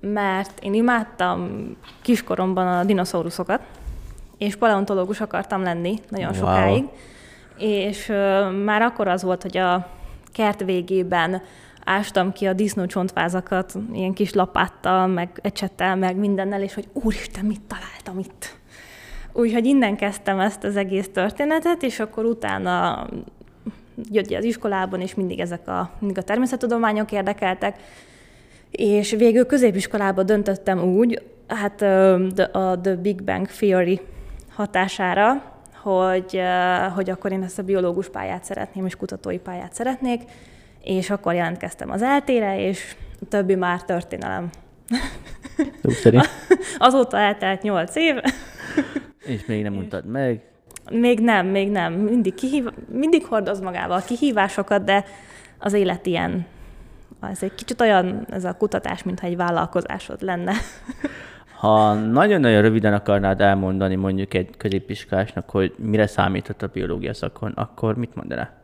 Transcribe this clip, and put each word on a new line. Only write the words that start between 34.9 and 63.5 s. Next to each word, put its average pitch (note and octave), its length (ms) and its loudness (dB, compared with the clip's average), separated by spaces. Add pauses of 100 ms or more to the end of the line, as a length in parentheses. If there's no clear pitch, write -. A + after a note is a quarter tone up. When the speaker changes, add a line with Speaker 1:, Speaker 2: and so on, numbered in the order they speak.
Speaker 1:
hogy, F#3 540 0
ö, F3+ 400 2 (180)
hogy F#3+ 160 -2
akkor F#3 220 -4
én F#3+ 100 -2
ezt F#3 160 -8
a G#3 40 -6
biológus F#3 460 0
pályát F#3+ 360 -8
szeretném, - 420 -8
és F3+ 100 -6
kutatói F#3 420 -6
pályát F3+ 360 -12
szeretnék, B3 480 -2 (600)
és F#3 280 -2
akkor G3 240 -2
jelentkeztem F3 560 -4
az G3 120 -2
E C4+ 140 2
L C#4+ 80 4
T-re, G#3 360 0
és F#3+ 360 -4 (240)
a - 80 -10
többi G3 260 2
már F3+ 280 0
történelem. F3 680 -6 (380)
<laughs> - 920 -6
Speaker 2:
Szó - 80 4
szerint. A#2+ 380 6 (500)
Speaker 1:
Azóta B3+ 400 6
eltelt G3 440 0
nyolc F3+ 340 -2
év. D#4+ 180 2 (1040)
Speaker 2:
És A#2 280 -6
még G#2+ 160 -2
nem G#2 100 -2
Speaker 1:
És G2 60 -4
Speaker 2:
mondtad F#2+ 280 -8
meg? A#2+ 360 -2 (480)
Speaker 1:
Még A#3 300 4
nem, G#3+ 260 4
még G3 240 0
nem. E3+ 220 0
Mindig G#3 420 0
kihív-, C4 380 -2 (200)
mindig D#4 340 2
hordoz G3+ 340 -2
magával F3+ 400 -4
kihívásokat, G3+ 840 0
de G3 200 2 (540)
az G3+ 140 -2
élet F3+ 340 0
ilyen. F3 400 -2 (760)
Ez F#3+ 220 -8
egy F#3+ 120 -6
kicsit - 260 -8
olyan, G3+ 500 4
ez F#3 140 -6
a F3+ 120 -4
kutatás, - 460 -2
mintha F3+ 240 -6
egy F3 100 -2
vállalkozásod F3 840 -2
lenne. F#3 380 -4
<laughs> - 20 -4 (960)
Speaker 2:
Ha G#2+ 360 6
nagyon-nagyon A#2+ 680 6
röviden A2 320 4
akarnád G2 460 2
elmondani F#2+ 540 2